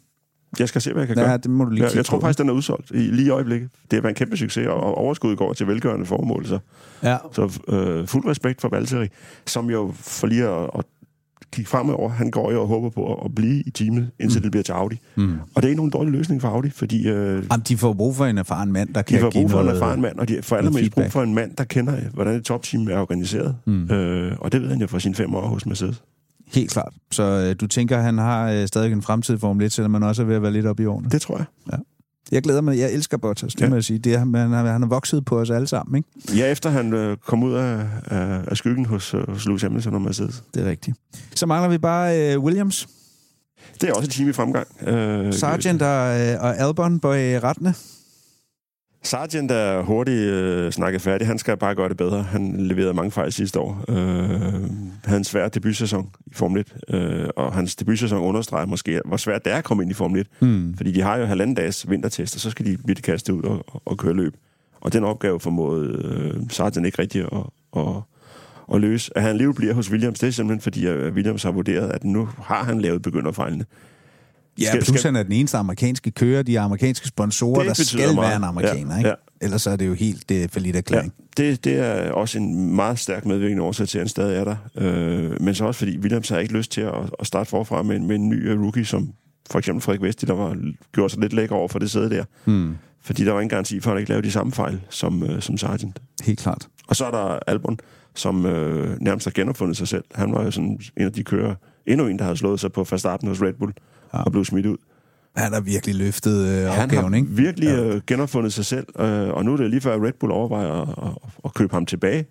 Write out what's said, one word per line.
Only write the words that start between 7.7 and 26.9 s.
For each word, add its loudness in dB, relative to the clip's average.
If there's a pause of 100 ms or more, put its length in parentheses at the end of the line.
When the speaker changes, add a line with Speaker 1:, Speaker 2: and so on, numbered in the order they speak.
Speaker 1:
fuld 0
respekt -2
for -2
Valtteri, -2 (400)
som -2
jo -2
for -4
lige 4
at, -2
at -4 (680)
kigge -6
fremover, 0
han 0
går 0
jo 2
og 0
håber 0
på -2
at, -6
at -4
blive 2
i -6
teamet, 0
indtil 2
Speaker 2:
Mm. -2
Speaker 1:
det 0
bliver 2
til -4
Audi. -2 (160)
Speaker 2:
Mm. 2 (240)
Speaker 1:
Og 4
det 4
er 4
ikke 2
nogen 0
dårlig 0
løsning 0
for 0
Audi, 0
fordi... 0
Øh, 0
Speaker 2:
Jamen, 2
de 2
får 2
brug 2
for 2
en 2
erfaren -2
mand, 0
der 0
Speaker 1:
de 0
Speaker 2:
kan 6
Speaker 1:
får 4
Speaker 2:
give 2
Speaker 1:
brug 4
for 4
en 4
Speaker 2:
noget, 2
Speaker 1:
erfaren 2
mand, -2
og 0
de 0
får 0
Speaker 2:
noget 4
Speaker 1:
allermest 2
brug 2
Speaker 2:
feedback. 2
Speaker 1:
for 2
en 2
mand, 0
der -2
kender, 0 (180)
hvordan 0
et -4
topteam -2
er 0
organiseret. -2 (100)
Speaker 2:
Mm. 2
Speaker 1:
Øh, 0
og -2
det 2
ved -4
han 0
jo 0
fra -2
sine -2
fem -2
år -2
hos -2
Mercedes. -4 (520)
Speaker 2:
Helt 2
klart. -2 (180)